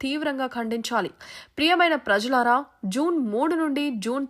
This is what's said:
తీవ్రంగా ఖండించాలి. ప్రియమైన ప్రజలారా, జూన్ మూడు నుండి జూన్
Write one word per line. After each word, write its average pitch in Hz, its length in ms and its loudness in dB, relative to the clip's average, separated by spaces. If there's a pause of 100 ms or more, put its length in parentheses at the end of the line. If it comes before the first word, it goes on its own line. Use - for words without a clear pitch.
తీవ్రంగా 277 460 -2
ఖండించాలి. 233 640 -4 (480)
ప్రియమైన 330 360 4
ప్రజలారా, 240 720 2 (200)
జూన్ 294 340 0
మూడు 262 360 0
నుండి 294 400 0
జూన్ 233 360 -4